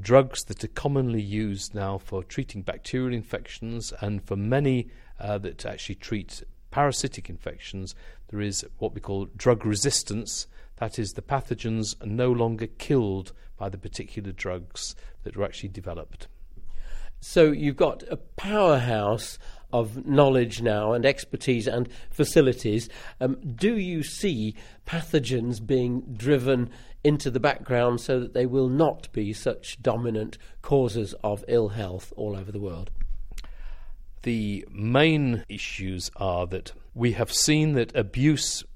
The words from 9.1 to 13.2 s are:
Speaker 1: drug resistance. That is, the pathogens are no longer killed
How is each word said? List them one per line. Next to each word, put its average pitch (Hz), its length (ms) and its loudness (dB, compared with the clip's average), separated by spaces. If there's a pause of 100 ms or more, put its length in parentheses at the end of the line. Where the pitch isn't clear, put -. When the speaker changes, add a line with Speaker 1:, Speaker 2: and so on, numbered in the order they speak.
Speaker 1:
drug 117 300 4
resistance. 104 800 0 (300)
That 113 220 -4
is, 107 120 -2
the - 100 -8
pathogens 113 840 -2
are - 40 -8
no 123 260 4
longer 117 360 2
killed 98 640 0 (240)